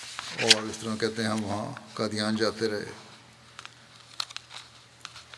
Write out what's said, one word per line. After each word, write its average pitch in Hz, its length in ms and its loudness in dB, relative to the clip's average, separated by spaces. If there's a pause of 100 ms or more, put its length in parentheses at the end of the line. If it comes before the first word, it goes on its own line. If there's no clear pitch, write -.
(420)
اور 107 220 10
اس 110 180 -4
طرح 110 140 0
کہتے 110 280 0
ہیں 107 60 2
ہم 107 160 2
وہاں 104 260 -2 (220)
قادیان 107 420 0
جاتے 107 320 2
رہے۔ 104 180 0 (2500)